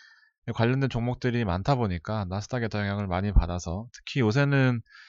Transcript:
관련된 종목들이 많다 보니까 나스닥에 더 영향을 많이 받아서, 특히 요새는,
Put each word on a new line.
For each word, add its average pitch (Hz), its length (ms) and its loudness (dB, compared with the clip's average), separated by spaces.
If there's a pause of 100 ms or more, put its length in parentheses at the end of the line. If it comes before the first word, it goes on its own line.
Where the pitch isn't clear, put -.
(540)
관련된 127 340 2
종목들이 120 560 -2
많다 98 300 0
보니까 107 520 -2
나스닥에 104 420 -4
더 107 100 -4
영향을 101 280 -2
많이 95 260 0
받아서, 87 600 0
특히 - 280 -6
요새는, 127 600 4 (280)